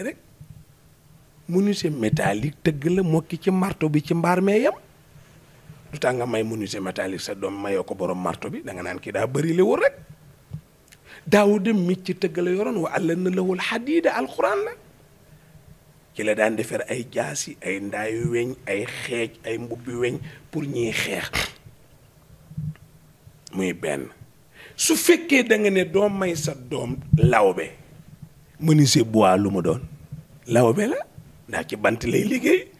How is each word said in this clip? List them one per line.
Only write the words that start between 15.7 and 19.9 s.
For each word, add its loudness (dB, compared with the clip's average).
Ci -6
la 2
daan 2
defar -4
ay -6
jaasi, -6
ay -6
ndaayu -4
weñ, -2
ay -4
xeej, -6
ay -6
mbubbi -10